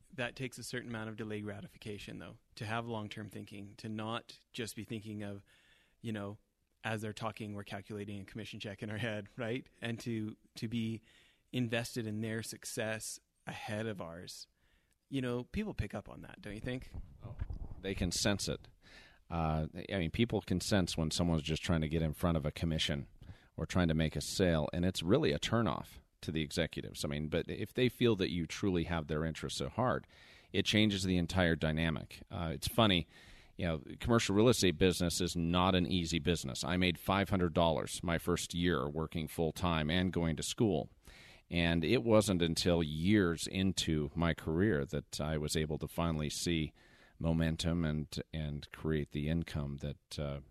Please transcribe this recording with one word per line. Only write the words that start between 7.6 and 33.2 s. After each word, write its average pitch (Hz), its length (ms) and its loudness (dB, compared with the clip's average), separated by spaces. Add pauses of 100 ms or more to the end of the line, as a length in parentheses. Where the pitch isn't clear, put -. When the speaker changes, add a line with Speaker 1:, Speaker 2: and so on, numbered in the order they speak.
Speaker 1:
calculating 101 560 -8
a 92 40 -10
commission 104 360 -10
check 104 220 -10
in 107 80 -6
our 107 60 -6
head, 104 300 -4 (100)
right? 120 300 -4 (160)
And 117 180 -4
to, 110 360 -4 (200)
to 117 120 -4
be 113 340 -2 (500)
invested 120 540 -2
in 107 140 -4
their 113 220 -2
success - 760 -6 (280)
ahead 110 400 -4
of 104 140 -6
ours. 87 460 -12 (640)
You 135 120 -2
know, 123 300 -2
people 208 220 -4
pick - 200 -4
up 104 140 -8
on 65 140 -14
that, - 180 -18
don't 104 140 -10
you 107 60 -10
think? 127 300 -6 (360)
Speaker 2:
Oh, 104 80 -12 (480)
they 95 120 -2
can 90 180 0
sense 101 360 0
it. - 200 -4 (640)
Uh, 78 360 2 (260)
I 98 60 0
mean, 80 120 0
people 113 300 2
can 90 200 0
sense 92 360 2
when 80 140 0
someone's 85 320 2
just 78 200 -2
trying 82 180 2
to 78 80 0
get 80 140 2
in 78 100 2
front 85 240 2
of 71 100 0
a 73 60 0
commission 78 540 0 (500)
or 80 100 -4
trying 87 220 4
to 78 60 4
make 78 220 2
a 73 40 -2
sale, 85 520 2
and 85 120 0
it's 92 180 0
really 101 300 4
a 73 60 0
turnoff 90 480 0 (340)
to - 100 -8
the 80 120 0
executives. - 600 -4
I 80 40 -2
mean, 76 200 -2
but 80 200 0
if - 240 -6
they 127 160 4
feel 117 280 4
that 92 140 0
you 85 160 0
truly 90 380 2
have 82 220 -2
their 78 180 -2
interests 78 360 -4
at 69 120 -4
heart, 110 340 0 (460)
it 95 120 2
changes 104 400 4
the 92 120 4
entire 85 400 4
dynamic. 78 640 -2 (100)
Uh, 85 220 -4
it's - 160 -6
funny, 98 380 4 (500)